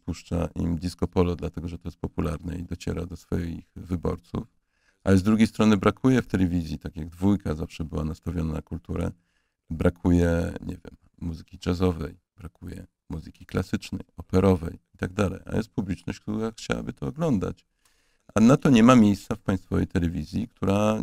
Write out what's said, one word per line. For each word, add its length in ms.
puszcza 500
im 240
disco 300
polo, 280
dlatego 320
że 100
to 100
jest 100
popularne 600
i 40
dociera 440
do 100
swoich 480
wyborców. 720
Ale 140
z 40
drugiej 240
strony 300
brakuje 460
w 40
telewizji, 520
tak 180
jak 120
Dwójka 460
zawsze 300
była 200
nastawiona 480
na 100
kulturę, 480
brakuje, 880
nie 140
wiem, 220
muzyki 460
jazzowej, 520
brakuje 500
muzyki 380
klasycznej, 580
operowej 600
i 40
tak 140
dalej. 340
A 100
jest 120
publiczność, 520
która 300
chciałaby 420
to 140
oglądać. 600
A 60
na 160
to 140
nie 120
ma 140
miejsca 380
w 60
państwowej 460
telewizji, 600
która 540